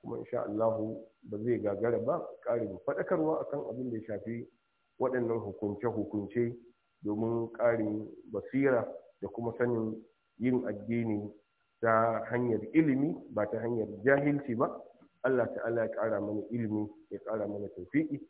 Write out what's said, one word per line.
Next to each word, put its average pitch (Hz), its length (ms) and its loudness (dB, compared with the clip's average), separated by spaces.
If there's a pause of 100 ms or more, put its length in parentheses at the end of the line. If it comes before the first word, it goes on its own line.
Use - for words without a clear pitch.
kuma 117 160 -6
insha 117 280 -4
Allahu 110 580 0 (200)
ba 104 140 -8
zai 113 220 2
gagara 104 400 2
ba 147 220 0 (240)
ƙarin 107 400 0
faɗakarwa 170 560 0
akan 143 180 -4 (100)
abin 123 220 -6
da 113 60 -4
ya 107 60 -6
shafi 113 440 -8 (520)
waɗannan 120 400 0
hukunce-hukunce 107 1160 -2 (480)
domin 113 500 0
ƙarin 110 540 2 (240)
basira 104 560 2 (340)
da 98 80 -6
kuma 117 280 -4
sanin 113 380 0 (420)
yin 123 300 2
addini 104 640 -2 (500)
ta 113 480 4
hanyar 120 320 2 (120)
ilimi 151 420 4 (140)
ba 104 200 0
ta 113 80 -2
hanyar 113 300 0 (160)
jahilci 143 520 4
ba. 131 140 2 (540)
Allah 123 240 4
ta'ala 117 340 -2
ya 110 60 0
ƙara 107 340 0
mana 104 200 -2 (100)
ilimi, 107 360 -2 (220)
ya 98 100 -8
ƙara 107 280 -4
mana 101 220 -6
tawfiki. 139 600 -4